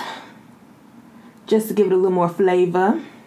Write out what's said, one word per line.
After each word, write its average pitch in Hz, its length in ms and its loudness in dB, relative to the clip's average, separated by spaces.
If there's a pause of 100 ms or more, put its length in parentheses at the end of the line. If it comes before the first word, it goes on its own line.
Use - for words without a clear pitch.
(1500)
Just 214 220 0
to 202 60 -6
give 202 120 2
it 185 60 0
a 185 40 2
little 185 140 2
more 180 180 2
flavor. 180 720 0 (260)